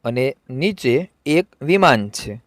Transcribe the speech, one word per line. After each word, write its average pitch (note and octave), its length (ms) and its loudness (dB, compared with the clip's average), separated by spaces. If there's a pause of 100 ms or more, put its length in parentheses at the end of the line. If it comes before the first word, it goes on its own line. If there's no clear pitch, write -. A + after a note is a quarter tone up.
અને B2+ 320 -2 (140)
નીચે D3+ 600 -2 (160)
એક D#3+ 200 2 (160)
વિમાન C#3+ 480 2
છે G#2+ 360 -12